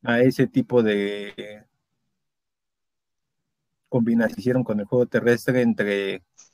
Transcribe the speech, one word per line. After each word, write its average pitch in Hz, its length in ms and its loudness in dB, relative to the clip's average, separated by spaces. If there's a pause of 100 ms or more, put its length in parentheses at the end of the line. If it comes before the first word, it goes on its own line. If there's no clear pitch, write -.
a 120 180 0
ese 127 260 2
tipo 120 360 0
de 104 840 -4 (2250)
combinación 117 440 0
que - 60 -12
hicieron 127 240 0
con 107 160 -4
el 101 60 -8
juego 123 200 2
terrestre 120 540 0
entre, 101 640 0 (300)